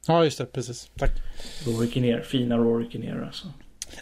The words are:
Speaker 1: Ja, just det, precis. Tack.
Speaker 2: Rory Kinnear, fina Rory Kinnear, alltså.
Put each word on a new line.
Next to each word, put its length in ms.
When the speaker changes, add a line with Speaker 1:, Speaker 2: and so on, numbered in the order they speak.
Speaker 1:
Ja, 180
just 140
det, 80
precis. 520
Tack. 120
Speaker 2:
Rory 240
Kinnear, 300
fina 360
Rory 340
Kinnear, 360
alltså. 200